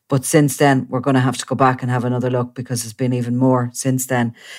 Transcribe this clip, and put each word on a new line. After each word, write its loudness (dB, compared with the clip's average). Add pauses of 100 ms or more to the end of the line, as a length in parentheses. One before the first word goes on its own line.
But 0
since 2
then, 2
we're -4
gonna 2
have 0
to -10
go -4
back 2
and -2
have -2
another -2
look -2
because -8
there's -12
been -2
even -2
more 2
since -2
then. -2 (260)